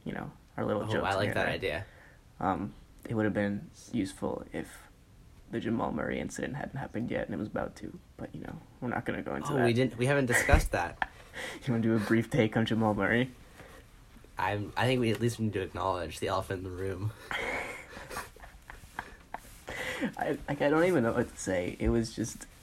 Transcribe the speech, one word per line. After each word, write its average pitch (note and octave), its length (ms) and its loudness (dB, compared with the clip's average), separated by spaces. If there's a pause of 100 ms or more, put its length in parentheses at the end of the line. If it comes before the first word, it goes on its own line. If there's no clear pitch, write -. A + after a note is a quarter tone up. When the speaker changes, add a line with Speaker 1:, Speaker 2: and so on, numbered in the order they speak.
Speaker 1:
you - 80 -6
know, - 180 -6 (260)
our A2 80 0
little G#2+ 240 2
Speaker 2:
Oh, A2 40 -2
Speaker 1:
jokes F#2 160 0
Speaker 2:
I G2 60 2
like G2 120 2
Speaker 1:
here, - 80 0
Speaker 2:
that F#2+ 120 2
Speaker 1:
right? E2+ 80 0
Speaker 2:
idea. D#2+ 300 -2 (540)
Speaker 1:
Um, F#2 360 -2 (340)
it A#2+ 60 -2
would A2 100 2
have G2+ 100 2
been G2+ 340 0 (240)
useful - 600 -2
if - 160 -6 (840)
the A#2 100 -4
Jamal - 320 0
Murray - 260 -2
incident - 380 -4
hadn't - 220 -6
happened A#2+ 320 -4
yet, - 160 -2
and - 80 -6
it - 40 -4
was G#2+ 100 -4
about - 280 -4
to, - 220 -12 (180)
but, - 180 -12
you - 60 -10
know, - 160 -10 (240)
we're B2 80 -4
not - 160 -2
gonna - 160 -4
go - 140 -6
into C#3+ 180 -4
Speaker 2:
Oh, C#3+ 40 2
Speaker 1:
that. B2 100 4
Speaker 2:
we A#2 80 4
didn't, B2 240 2
we B2 80 2
haven't C#3 200 4
discussed C#3 460 6
that. E2+ 320 0
Speaker 1:
<laughs> - 600 -12
You C3 80 2
wanna A#2 80 4
do A2+ 120 4
a A2+ 40 6
brief A2 320 4
take A2 260 6
on A2+ 100 6
Jamal A2 280 4
Murray? A#2 360 4 (1080)
Speaker 2:
I'm, G2+ 380 -2
I A2 100 2
think B2+ 140 4
we A2+ 100 4
at G2+ 100 2
least A#2 200 2
need G#2+ 140 2
to F#2+ 60 0
acknowledge F2+ 600 -2
the F2 80 0
elephant F#2+ 300 -2
in F#2 60 -8
the F#2+ 60 -6
room. F#2+ 400 -4 (200)
<laughs> - 0 - (3000)
Speaker 1:
I, - 180 0 (120)
like, D3 140 -2
I D3 60 6
don't D#3 160 6
even F3 200 6
know A2+ 80 4
what - 220 2
to - 60 -12
say. F2+ 380 0
It A2+ 120 2
was A#2 240 2
just - 320 -6 (160)